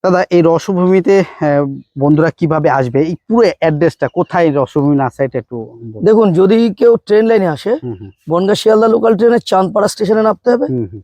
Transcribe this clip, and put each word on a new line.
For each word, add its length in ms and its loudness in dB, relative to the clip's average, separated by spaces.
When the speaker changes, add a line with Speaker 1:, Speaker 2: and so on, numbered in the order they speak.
Speaker 1:
দাদা, 260 2
এই 140 2
রসভূমিতে, 760 2
আহ, 600 -2
বন্ধুরা 320 2
কিভাবে 400 -2
আসবে, 340 0
এই 100 -4
পুরো 340 0
অ্যাড্রেসটা 500 -2
কোথায়, 460 -2
রসভূমি 420 0
নার্সারিটা 420 -4
একটু 240 -12
বলুন। 420 -14
Speaker 2:
দেখুন, 280 4
যদি 420 2
কেউ 220 4
ট্রেন 300 0
লাইনে 220 2
আসে, 240 -4
Speaker 1:
হুম, 180 -10
হুম। 100 -16
Speaker 2:
বনগাঁ 260 0
শিয়ালদা 340 2
লোকাল 280 0
ট্রেনে 220 2
চাঁদপাড়া 500 0
স্টেশনে 340 -2
নামতে 280 -2
হবে। 160 -2
Speaker 1:
হুম, 260 -4
হুম। 120 -16